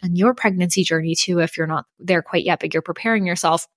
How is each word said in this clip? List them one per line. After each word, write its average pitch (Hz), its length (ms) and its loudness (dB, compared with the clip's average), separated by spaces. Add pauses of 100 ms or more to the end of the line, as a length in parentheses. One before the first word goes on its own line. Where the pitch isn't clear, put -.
in 175 140 -2
your 208 180 4
pregnancy 185 520 0
journey 160 300 0
too, 175 240 0
if 165 180 0
you're 160 100 -2
not 160 180 -4 (140)
there 175 220 0
quite - 240 -2
yet, 170 160 0
but 160 120 -6
you're 160 80 0
preparing 196 460 -2
yourself 170 500 0